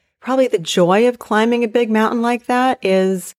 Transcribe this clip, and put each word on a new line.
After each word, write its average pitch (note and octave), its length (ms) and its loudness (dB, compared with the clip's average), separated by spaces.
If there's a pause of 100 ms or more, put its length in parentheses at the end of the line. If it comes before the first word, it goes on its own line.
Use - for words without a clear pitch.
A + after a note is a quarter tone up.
(220)
Probably C4 260 0
the G#3+ 100 -2
joy F#3 500 2
of B3 120 -2
climbing A#3 440 0
a A#3 40 0
big A3+ 240 0
mountain A3 300 0
like A#3+ 260 -4
that B3+ 340 0
is F#3+ 580 -2